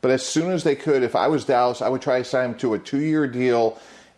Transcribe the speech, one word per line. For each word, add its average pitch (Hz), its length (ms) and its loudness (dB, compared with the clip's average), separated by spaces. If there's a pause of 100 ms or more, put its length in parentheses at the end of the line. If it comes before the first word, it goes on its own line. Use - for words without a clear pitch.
But 127 120 2
as 131 120 0
soon 170 280 -2
as 170 100 -2
they 147 140 2
could, 139 260 0
if - 140 0
I 107 120 2
was 143 160 0
Dallas, 123 380 2
I - 60 0
would 131 140 -2
try 127 160 0
to 127 60 -2
sign 127 260 -2
him 117 60 -6
to 165 180 -2
a 156 40 -2
two-year 156 480 -2
deal 120 520 0 (400)